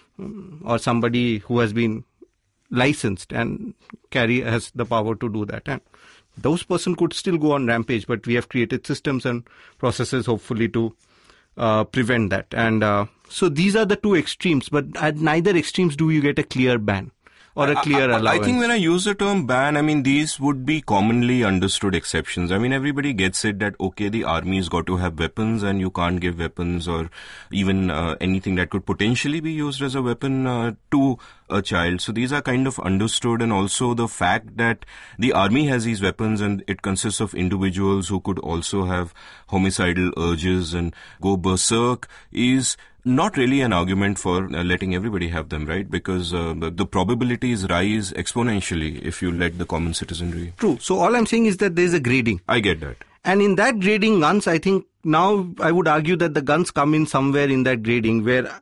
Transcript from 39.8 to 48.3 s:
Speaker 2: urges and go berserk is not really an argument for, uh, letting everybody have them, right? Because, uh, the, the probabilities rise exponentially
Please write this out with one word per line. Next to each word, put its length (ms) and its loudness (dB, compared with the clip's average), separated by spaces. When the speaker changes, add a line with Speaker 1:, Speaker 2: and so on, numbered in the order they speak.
Speaker 2:
urges 580 0
and 200 -4
go 160 2
berserk 720 0
is 440 0
not 360 2
really 240 2
an 100 2
argument 460 0
for, 260 0
uh, 80 -4
letting 320 0
everybody 340 -4
have 200 -6
them, 160 -6
right? 260 -4
Because, 440 -4
uh, 200 -2
the, 160 -4
the 140 -2
probabilities 840 0
rise 440 0
exponentially 920 -2